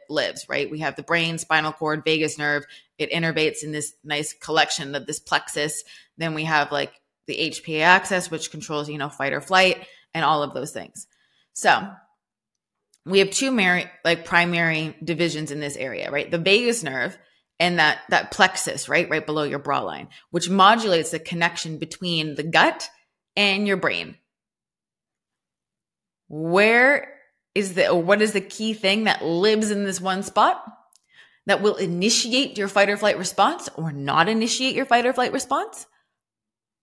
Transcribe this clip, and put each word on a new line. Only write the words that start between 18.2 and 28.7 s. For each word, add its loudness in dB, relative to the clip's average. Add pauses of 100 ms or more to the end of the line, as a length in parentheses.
plexus, 0
right, 2
right -2
below -2
your -4
bra -2
line, -10 (220)
which -4
modulates 4
the -4
connection -4
between -4
the -4
gut 2 (460)
and 2
your 2
brain. -4 (2000)
Where 2 (420)
is -2
the, 4
or 4
what 4
is 2
the 0
key -6